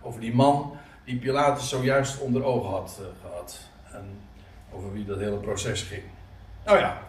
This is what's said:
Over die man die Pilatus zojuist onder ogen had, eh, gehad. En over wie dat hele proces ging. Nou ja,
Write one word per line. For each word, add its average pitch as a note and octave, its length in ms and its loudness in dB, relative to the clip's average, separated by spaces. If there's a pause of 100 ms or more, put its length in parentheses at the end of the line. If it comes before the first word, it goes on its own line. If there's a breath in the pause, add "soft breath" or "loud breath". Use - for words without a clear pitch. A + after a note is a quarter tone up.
Over A#2 180 -10
die A#2 140 -2
man C#3+ 420 6 (280 loud breath)
die B2+ 120 -4
Pilatus C3+ 520 2
zojuist C3 520 2
onder B2 240 2
ogen A#2 260 2
had, F#2+ 300 -6
eh, - 280 -14
gehad. F2 320 -12 (320)
En G2 120 -12 (680 loud breath)
over F#2+ 200 -10
wie G#2 120 -6
dat G2 140 -4
hele G2+ 180 0
proces G2+ 460 -2
ging. - 200 -10 (640)
Nou D#4 140 8
ja, - 200 2 (100)